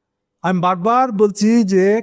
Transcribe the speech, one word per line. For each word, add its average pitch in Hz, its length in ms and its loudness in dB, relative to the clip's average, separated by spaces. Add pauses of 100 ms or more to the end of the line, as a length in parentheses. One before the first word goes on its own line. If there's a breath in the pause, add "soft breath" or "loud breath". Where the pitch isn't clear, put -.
(420)
আমি 180 180 -2
বারবার 196 520 -2
বলছি 214 520 0
যে 196 400 0